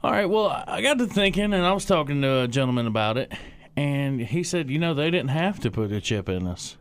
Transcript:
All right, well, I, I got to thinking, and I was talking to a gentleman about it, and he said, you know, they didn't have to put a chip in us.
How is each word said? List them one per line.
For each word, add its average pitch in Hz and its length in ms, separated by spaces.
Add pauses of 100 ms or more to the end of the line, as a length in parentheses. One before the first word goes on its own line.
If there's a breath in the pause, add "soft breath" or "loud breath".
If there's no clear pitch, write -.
All - 80
right, 208 140
well, 208 220
I, - 200
I - 140
got 262 180
to 240 80
thinking, 196 360 (100)
and 180 120
I 185 80
was 196 100
talking 143 380
to 135 220
a 123 40
gentleman 123 400
about 110 300
it, - 140 (460 loud breath)
and 139 420
he 113 240
said, 165 260
you 147 100
know, 170 140
they 147 180
didn't 143 180
have 170 320
to 113 100
put 107 220
a 104 80
chip 104 260
in 92 180
us. - 360